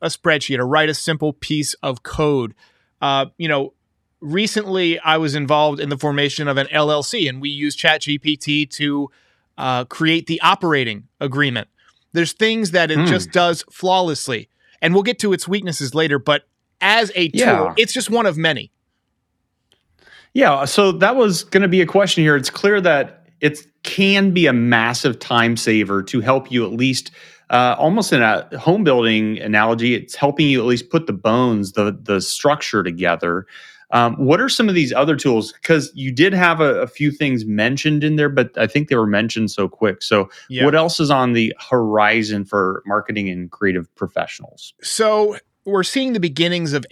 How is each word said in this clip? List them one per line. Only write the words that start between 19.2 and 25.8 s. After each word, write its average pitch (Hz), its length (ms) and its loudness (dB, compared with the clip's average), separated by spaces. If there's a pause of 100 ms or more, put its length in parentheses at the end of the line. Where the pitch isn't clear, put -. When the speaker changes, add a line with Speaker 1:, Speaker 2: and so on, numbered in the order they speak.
Speaker 2:
Yeah, 147 320 4
so 196 280 2
that 196 220 2
was 214 280 2
gonna 190 240 2
be 180 140 4
a 170 40 4
question 185 380 2
here. 151 120 4
It's 131 140 -2
clear 202 320 2
that 151 460 0 (140)
it 147 180 0 (240)
can 196 480 2
be 175 160 2
a 131 60 4
massive 120 640 0
time 117 380 2
saver 104 460 0